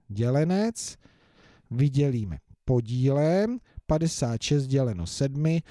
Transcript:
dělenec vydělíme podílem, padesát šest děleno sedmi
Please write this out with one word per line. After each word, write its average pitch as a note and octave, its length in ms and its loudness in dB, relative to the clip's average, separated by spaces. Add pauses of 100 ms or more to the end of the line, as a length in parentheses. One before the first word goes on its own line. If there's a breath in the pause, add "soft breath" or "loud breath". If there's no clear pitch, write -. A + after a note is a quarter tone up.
dělenec D#3 880 0 (760 soft breath)
vydělíme C3 640 0 (280)
podílem, C#3 920 2 (280 loud breath)
padesát D#3 540 -2
šest C#3+ 260 0
děleno B2 400 0
sedmi D3+ 640 -2